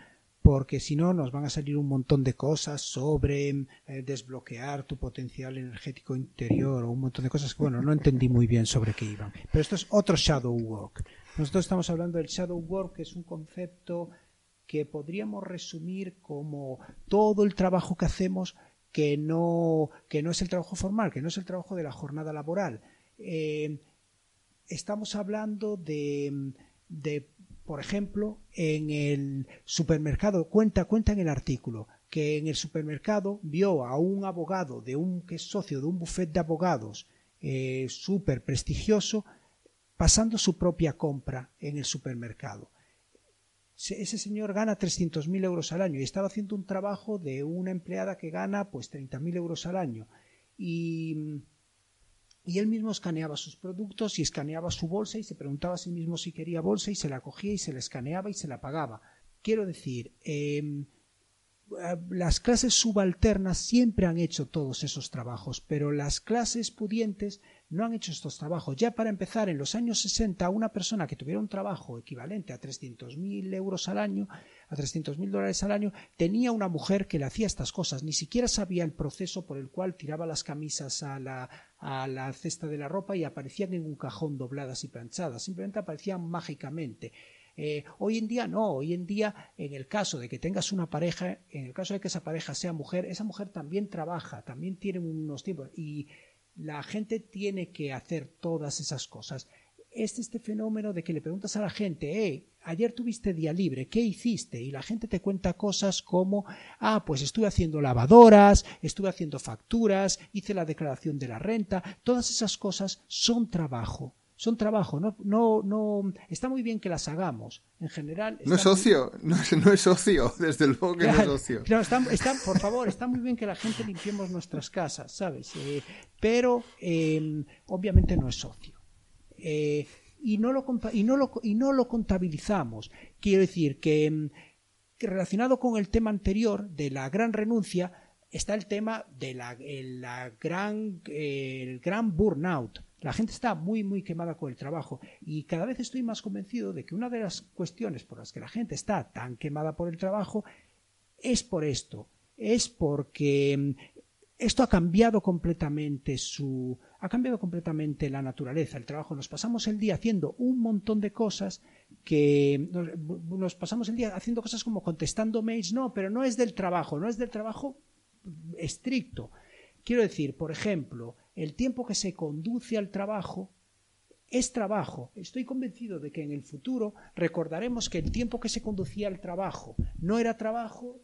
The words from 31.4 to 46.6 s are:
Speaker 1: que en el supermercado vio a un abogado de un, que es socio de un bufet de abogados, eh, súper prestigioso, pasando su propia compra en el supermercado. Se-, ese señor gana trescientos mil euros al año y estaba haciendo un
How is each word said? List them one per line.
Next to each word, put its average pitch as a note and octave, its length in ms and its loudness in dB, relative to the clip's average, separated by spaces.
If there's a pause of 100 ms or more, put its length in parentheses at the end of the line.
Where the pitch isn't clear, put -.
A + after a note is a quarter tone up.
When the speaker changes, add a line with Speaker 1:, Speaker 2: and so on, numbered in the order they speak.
Speaker 1:
que D3+ 280 0
en D3+ 100 -2
el D3 80 0
supermercado F#3+ 880 -2
vio E3 420 2
a C3 120 -2
un G3 280 2
abogado E3+ 560 -4
de B2+ 160 -4
un, F3 240 0
que E3+ 140 -10
es D#3+ 80 -8
socio D3+ 360 -4
de C#3 80 -2
un F3+ 100 0
bufet E3+ 360 -4
de F3 80 2
abogados, D#3 640 0 (320)
eh, C3 480 -2
súper D#3+ 560 -2
prestigioso, G3+ 800 2 (720)
pasando A3 420 4
su - 200 2
propia E3+ 400 2
compra C3 520 -4 (120)
en D3 160 -6
el C3 80 -4
supermercado. A#2+ 840 -8 (1040)
Se-, - 260 -8
ese G#3 200 -4
señor G#3 340 -4
gana G#3+ 220 2
trescientos E3 520 0
mil F#3+ 160 0
euros F3 280 0
al E3+ 100 0
año D#3+ 180 0
y C3+ 40 -2
estaba G3 240 -2
haciendo G3+ 280 -6
un F#3+ 100 -6